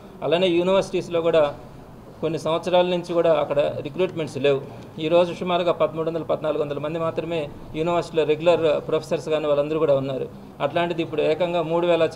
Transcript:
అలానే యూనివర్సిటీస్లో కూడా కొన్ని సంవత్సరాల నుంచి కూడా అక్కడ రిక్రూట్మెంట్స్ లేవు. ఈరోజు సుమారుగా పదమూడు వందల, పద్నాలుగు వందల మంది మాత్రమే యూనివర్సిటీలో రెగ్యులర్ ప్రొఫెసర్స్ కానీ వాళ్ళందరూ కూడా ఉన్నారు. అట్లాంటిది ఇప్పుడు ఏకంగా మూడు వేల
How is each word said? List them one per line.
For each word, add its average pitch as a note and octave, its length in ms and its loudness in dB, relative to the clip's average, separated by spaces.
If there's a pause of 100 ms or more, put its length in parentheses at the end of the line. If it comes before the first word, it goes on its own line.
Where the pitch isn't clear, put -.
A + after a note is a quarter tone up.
(220)
అలానే E3+ 240 2
యూనివర్సిటీస్లో F3 760 2
కూడా D#3+ 340 4 (680)
కొన్ని D#3 180 -2
సంవత్సరాల E3+ 480 2
నుంచి F3 260 -2
కూడా E3 200 4
అక్కడ D3 280 2
రిక్రూట్మెంట్స్ D3+ 760 -2
లేవు. C3+ 220 4 (400)
ఈరోజు E3+ 340 4
సుమారుగా F3 380 0
పదమూడు D#3+ 360 -2
వందల, E3 140 -4
పద్నాలుగు D3+ 400 -2
వందల C#3+ 160 -4
మంది D3+ 200 -6
మాత్రమే E3 500 -4 (260)
యూనివర్సిటీలో E3 500 0
రెగ్యులర్ D#3 640 2
ప్రొఫెసర్స్ D#3 400 -4
కానీ D3+ 180 -2
వాళ్ళందరూ D3 320 0
కూడా C#3+ 180 4
ఉన్నారు. C3+ 320 -4 (320)
అట్లాంటిది E3 420 -2
ఇప్పుడు D3 200 -2
ఏకంగా E3+ 400 0
మూడు E3+ 240 0
వేల E3 160 4 (140)